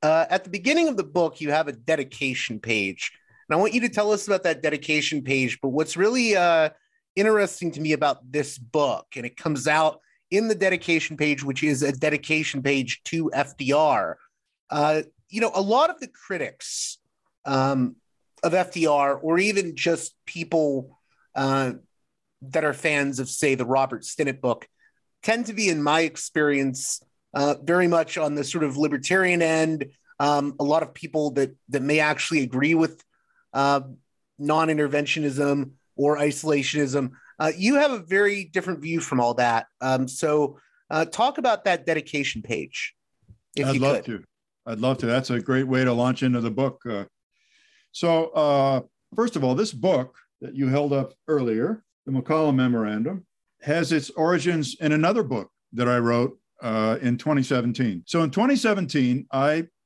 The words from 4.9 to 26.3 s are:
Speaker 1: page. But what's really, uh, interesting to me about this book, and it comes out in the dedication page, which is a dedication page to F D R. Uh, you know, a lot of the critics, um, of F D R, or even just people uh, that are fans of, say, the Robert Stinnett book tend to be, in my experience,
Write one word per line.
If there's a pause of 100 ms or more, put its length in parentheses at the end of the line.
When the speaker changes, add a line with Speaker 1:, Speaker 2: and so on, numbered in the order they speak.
Speaker 1:
page.
But
what's
really,
uh, (440)
interesting
to
me
about
this
book, (100)
and
it
comes
out (300)
in
the
dedication
page,
which
is
a
dedication
page
to
F
D
R. (500)
Uh, (280)
you
know,
a
lot
of
the
critics, (480)
um, (460)
of
F
D
R,
or
even
just (120)
people (400)
uh, (680)
that
are
fans
of,
say,
the
Robert
Stinnett
book (560)
tend
to
be,
in
my
experience, (340)